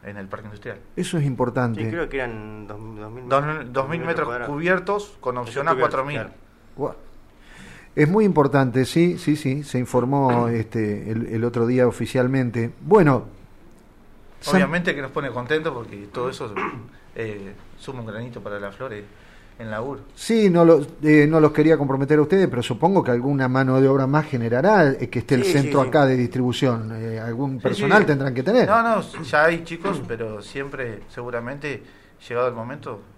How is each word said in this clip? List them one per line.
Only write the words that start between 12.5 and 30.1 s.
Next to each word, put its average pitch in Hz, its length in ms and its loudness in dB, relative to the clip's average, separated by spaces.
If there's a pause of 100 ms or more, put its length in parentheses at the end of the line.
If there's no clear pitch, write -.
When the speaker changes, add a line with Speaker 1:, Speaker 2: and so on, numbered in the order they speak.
Speaker 2:
Bueno, 147 440 4 (1160)
San 143 140 -2
Speaker 1:
Obviamente 170 400 2
que 143 60 -8
nos 131 100 -8
pone 143 200 -6
contento 147 420 -2
porque 104 380 -12
todo 123 180 -4
eso, 127 240 -10 (300)
<clears throat> - 320 -20
eh, 104 380 -10 (240)
suma 131 240 -14
un 113 60 -12
granito 117 340 -12
para 101 180 -10
Las 98 160 -10
Flores 110 280 -12 (540)
en 113 120 -12
laburo. 113 300 -8 (160)
Speaker 2:
Sí, 220 340 2
no 170 140 6
lo, 165 160 8 (240)
eh, 151 240 8
no 156 140 4
los 151 100 6
quería 151 260 4
comprometer 139 420 2
a - 20 6
ustedes, 180 260 4
pero 120 160 -2
supongo 170 400 2
que 127 80 0
alguna 131 380 0
mano 131 320 4
de 135 80 6
obra 135 180 2
más 147 200 2
generará, 135 640 4
eh, 131 180 -4
que 127 100 -2
esté 131 160 0
el 123 80 2
Speaker 3:
Sí, - 80 2
sí, 147 60 4
Speaker 2:
centro 143 260 2
Speaker 3:
sí. 123 60 -2
Speaker 2:
acá 147 160 4
de 131 100 4
distribución. 120 800 0
Eh, 113 240 -8
algún 123 380 -6
Speaker 1:
Sí, 113 60 -12
Speaker 2:
personal 202 400 4
Speaker 1:
sí. - 40 2
Speaker 2:
tendrán 135 260 0
que 127 100 -4
tener. 208 260 4
Speaker 1:
No, 226 120 4
no, 226 200 0
ya 151 420 -2
hay 165 220 2
chicos, 165 420 -6
pero 110 340 -8